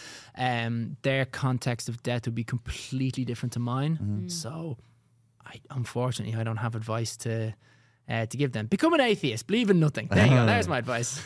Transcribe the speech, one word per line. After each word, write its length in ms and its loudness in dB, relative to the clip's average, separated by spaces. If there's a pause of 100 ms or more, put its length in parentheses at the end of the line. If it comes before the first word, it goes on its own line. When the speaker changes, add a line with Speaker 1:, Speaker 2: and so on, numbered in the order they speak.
(380)
Speaker 1:
um, 640 -2
their 240 2
context 640 -2
of 140 -8
death 240 -2
would 80 -2
be 80 -2
completely 840 -4
different 280 -6
to 60 -4
mine. 380 0
Speaker 2:
Mm-hmm. 300 -2
Speaker 3:
Mm. 40 -10
Speaker 1:
So, 460 -8 (680)
I, 160 -16 (120)
unfortunately, 680 -2
I 40 -2
don't 140 -2
have 180 -2
advice 420 -4
to, 380 -4 (520)
uh, 200 -2
to 100 -6
give 140 0
them. 160 -4
Become 260 4
an 80 6
atheist. 460 0
Believe 240 2
in 80 6
nothing. 320 2
There 160 8
you 80 8
go. 100 8
Speaker 2:
<laughs> 80 6
Speaker 1:
There's 140 4
my 100 0
advice. 480 -2